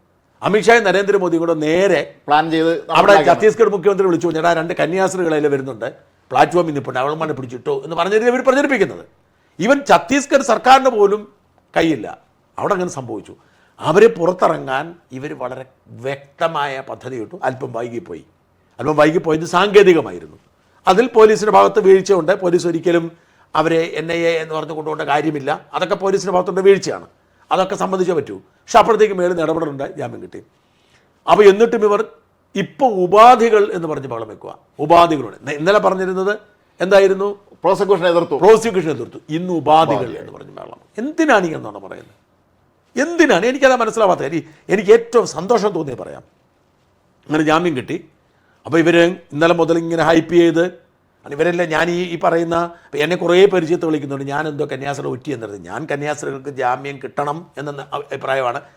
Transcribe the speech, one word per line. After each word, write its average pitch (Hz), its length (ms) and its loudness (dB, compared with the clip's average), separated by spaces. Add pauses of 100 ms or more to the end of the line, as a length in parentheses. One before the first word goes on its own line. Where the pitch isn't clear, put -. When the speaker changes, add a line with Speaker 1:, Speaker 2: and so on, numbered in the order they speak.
(440)
Speaker 1:
അമിത്ഷായും 208 400 2
നരേന്ദ്രമോദിയും 190 560 0
കൂടെ 165 140 0
നേരെ 160 600 0 (120)
Speaker 2:
പ്ലാൻ 156 240 2
ചെയ്ത് 160 200 0
Speaker 1:
അവിടെ 165 200 -6
Speaker 2:
നടപ്പിലാക്കണം. 180 440 4
Speaker 1:
ഛത്തീസ്ഗഡ് 214 360 2
മുഖ്യമന്ത്രി 190 360 0
വിളിച്ചു, 170 200 0
"ചേട്ടാ, 160 260 0
രണ്ട് 165 200 -4
കന്യാസ്ത്രീകളെ 170 680 -2
വരുന്നുണ്ട്, 131 540 -4 (380)
പ്ലാറ്റ്ഫോമിൽ 156 420 2
നിൽപ്പുണ്ട്, 127 260 -6
അവൾമാരെ 156 340 -4
പിടിച്ചിട്ടോ" 131 500 -8
എന്ന് 160 120 -10
പറഞ്ഞ 175 180 -2
രീതിയിൽ 220 160 2
ഇവർ 247 120 0
പ്രചരിപ്പിക്കുന്നത്. 247 640 0 (560)
Even 277 260 0
ഛത്തീസ്ഗഡ് 262 540 2
സർക്കാരിന് 254 480 2
പോലും 208 440 0 (440)
കയ്യില്ല. 135 400 -2 (420)
അവിടെ 160 140 -2
അങ്ങനെ 180 160 -4
സംഭവിച്ചു. 113 460 -14 (440)
അവരെ 175 280 4
പുറത്തിറങ്ങാൻ 165 880 -2 (160)
ഇവർ 135 220 -12
വളരെ 127 320 -12 (220)
വ്യക്തമായ 139 1040 -8
പദ്ധതി 120 260 -12
ഇട്ടു. 110 280 -12
അല്പം 131 300 -6
വൈകിപ്പോയി. 113 520 -10 (540)
അല്പം 143 160 -2
വൈകിപ്പോയത് 156 500 2
സാങ്കേതികമായിരുന്നു. 165 920 2 (500)
അതിൽ 190 200 4
പോലീസിൻ്റെ 214 440 4
ഭാഗത്ത് 196 280 4
വീഴ്ചയുണ്ട്. 190 600 4
പോലീസ് 175 280 0
ഒരിക്കലും 165 440 0 (440)
അവരെ 160 240 2
എൻ 160 320 -6
ഐ 170 60 -4
എ 170 240 0
എന്ന് 160 140 -10
പറഞ്ഞ് 156 160 -8
കൊണ്ടുപോകേണ്ട 151 380 -8
കാര്യമില്ല. 151 640 -2
അതൊക്കെ 175 220 -2
പോലീസിൻ്റെ 190 380 -2
ഭാഗത്തുണ്ട് 180 280 -2
വീഴ്ചയാണ്. 180 460 2 (440)
അതൊക്കെ 185 240 -2
സമ്മതിച്ചേ 185 380 -2
പറ്റൂ. 120 240 -6
പക്ഷെ - 420 0
അപ്പോഴത്തേക്ക് 208 340 4
മേളിൽ 180 160 -2
നിന്ന് 175 140 -4
ഇടപെടലുണ്ട്, 151 540 -6
ജാമ്യം 117 240 -12
കിട്ടി. 92 220 -20 (880)
അപ്പോൾ 185 120 4
എന്നിട്ടും 208 400 6
ഇവർ 208 220 0 (500)
ഇപ്പോൾ 208 380 -2
ഉപാധികൾ 214 800 4
എന്ന് 170 140 -6
പറഞ്ഞ് 139 200 -8
ബഹളം 113 200 -10
വെക്കുക. - 320 -20 (200)
ഉപാധികളുണ്ട്. 156 580 2
ഇന്ന-, 139 180 -10
ഇന്നലെ 175 240 2
പറഞ്ഞിരുന്നത് 190 580 -2 (440)
എന്തായിരുന്നു? 196 580 2 (240)
Speaker 2:
പ്രോസിക്യൂഷൻ 185 440 2
എതിർത്തു. 170 280 0
Speaker 1:
പ്രോസിക്യൂഷൻ 190 540 4
എതിർത്തു. 120 280 -8 (120)
ഇന്ന് 180 240 -6
ഉപാധികൾ 156 460 2
Speaker 2:
ഉപാധികൾ. - 200 -10
Speaker 1:
എന്ന് - 140 -20
പറഞ്ഞ് - 180 -20
ബഹളം. - 260 -20 (200)
എന്തിനാണ് 269 480 0
ഇങ്ങനെ 147 180 -8
നുണ 104 140 -14
പറയുന്നത്? - 460 -20 (800)
എന്തിനാണ്? 294 440 2
എനിക്കത് 262 300 2
മനസ്സിലാവാത്തത്. 214 500 0
എനി-, 151 180 -6 (260)
എനിക്ക് 196 220 2
ഏറ്റവും 226 360 2
സന്തോഷം 196 420 -2
തോന്നിയത് 156 300 -8
പറയാം. 73 240 -16 (1040)
അങ്ങനെ 151 160 -2
ജാമ്യം 156 340 0
കിട്ടി. 123 280 -10 (600)
അപ്പോൾ 135 120 -2
ഇവര് 170 380 4 (180)
ഇന്നലെ 165 200 2
മുതൽ 165 240 0
ഇങ്ങനെ 165 260 -2
ഹൈപ്പ് 165 300 2
ചെയ്ത്, 170 380 2
കാരണം - 640 -20
ഇവരെല്ലാം 170 360 -2
ഞാൻ 160 200 0
ഈ, 175 140 -4
ഈ 170 160 -8
പറയുന്ന, 170 440 -2 (220)
ഇപ്പം 143 180 -6
എന്നെ 165 120 -2
കുറേ 180 300 4
പേര് 185 220 2
ചീത്ത 170 180 -2
വിളിക്കുന്നുണ്ട്, 139 400 -6
ഞാൻ 143 220 -6
എന്തോ 143 180 -6
കന്യാസ്ത്രീ 139 440 -8
ഒറ്റി 131 220 -10
എന്നത്. 107 300 -12
ഞാൻ 107 300 -12
കന്യാസ്ത്രീകൾക്ക് 143 580 -8
ജാമ്യം 135 540 -6
കിട്ടണം 147 440 -8 (100)
എന്ന 143 360 -12
അഭിപ്രായമാണ്, 135 680 -6 (160)